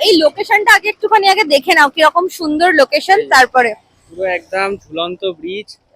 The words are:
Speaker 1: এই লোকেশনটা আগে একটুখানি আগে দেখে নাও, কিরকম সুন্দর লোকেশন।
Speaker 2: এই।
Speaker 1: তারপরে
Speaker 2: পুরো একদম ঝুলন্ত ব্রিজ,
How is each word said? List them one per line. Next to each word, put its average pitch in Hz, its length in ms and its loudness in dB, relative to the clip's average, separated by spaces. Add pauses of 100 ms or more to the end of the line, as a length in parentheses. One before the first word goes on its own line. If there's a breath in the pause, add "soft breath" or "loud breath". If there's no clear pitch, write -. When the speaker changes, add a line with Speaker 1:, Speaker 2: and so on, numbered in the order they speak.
Speaker 1:
এই 381 140 2
লোকেশনটা 403 580 0
আগে 403 140 0
একটুখানি 415 400 0
আগে 381 160 2
দেখে 294 300 0
নাও, 294 140 4
কিরকম 320 400 0
সুন্দর 330 460 -2
লোকেশন। 302 440 0
Speaker 2:
এই। 440 80 -4
Speaker 1:
তারপরে 247 480 2 (360)
Speaker 2:
পুরো 175 120 -10
একদম 190 540 -6
ঝুলন্ত 175 480 -10
ব্রিজ, 185 540 -10 (180)